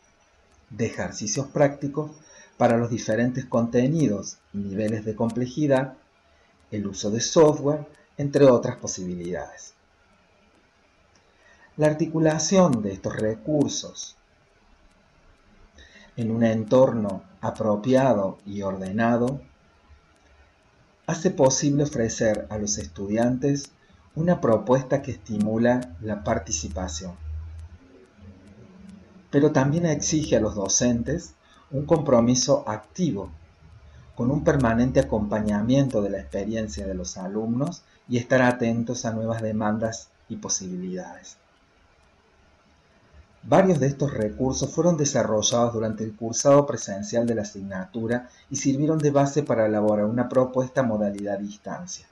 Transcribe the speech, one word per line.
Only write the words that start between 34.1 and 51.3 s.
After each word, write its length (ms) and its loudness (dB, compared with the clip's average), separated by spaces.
con 140 0
un 140 0
permanente 560 2
acompañamiento 1040 0
de 80 -2
la 80 -6
experiencia 680 -6
de 80 -6
los 240 -10
alumnos 640 -4
y 100 -2
estar 260 2
atentos 600 0
a 60 -4
nuevas 300 -4
demandas 680 -2
y 60 -8
posibilidades. 1000 -8
Varios 360 6
de 60 4
estos 260 -2
recursos 600 -2
fueron 220 2
desarrollados 760 2
durante 320 -4
el 100 -10
cursado 500 4
presencial 600 -2
de 80 0
la 60 -2
asignatura 880 -6
y 60 -8
sirvieron 440 0
de 120 2
base 320 2
para 220 2
elaborar 400 2
una 240 -2
propuesta 520 0
modalidad 580 -2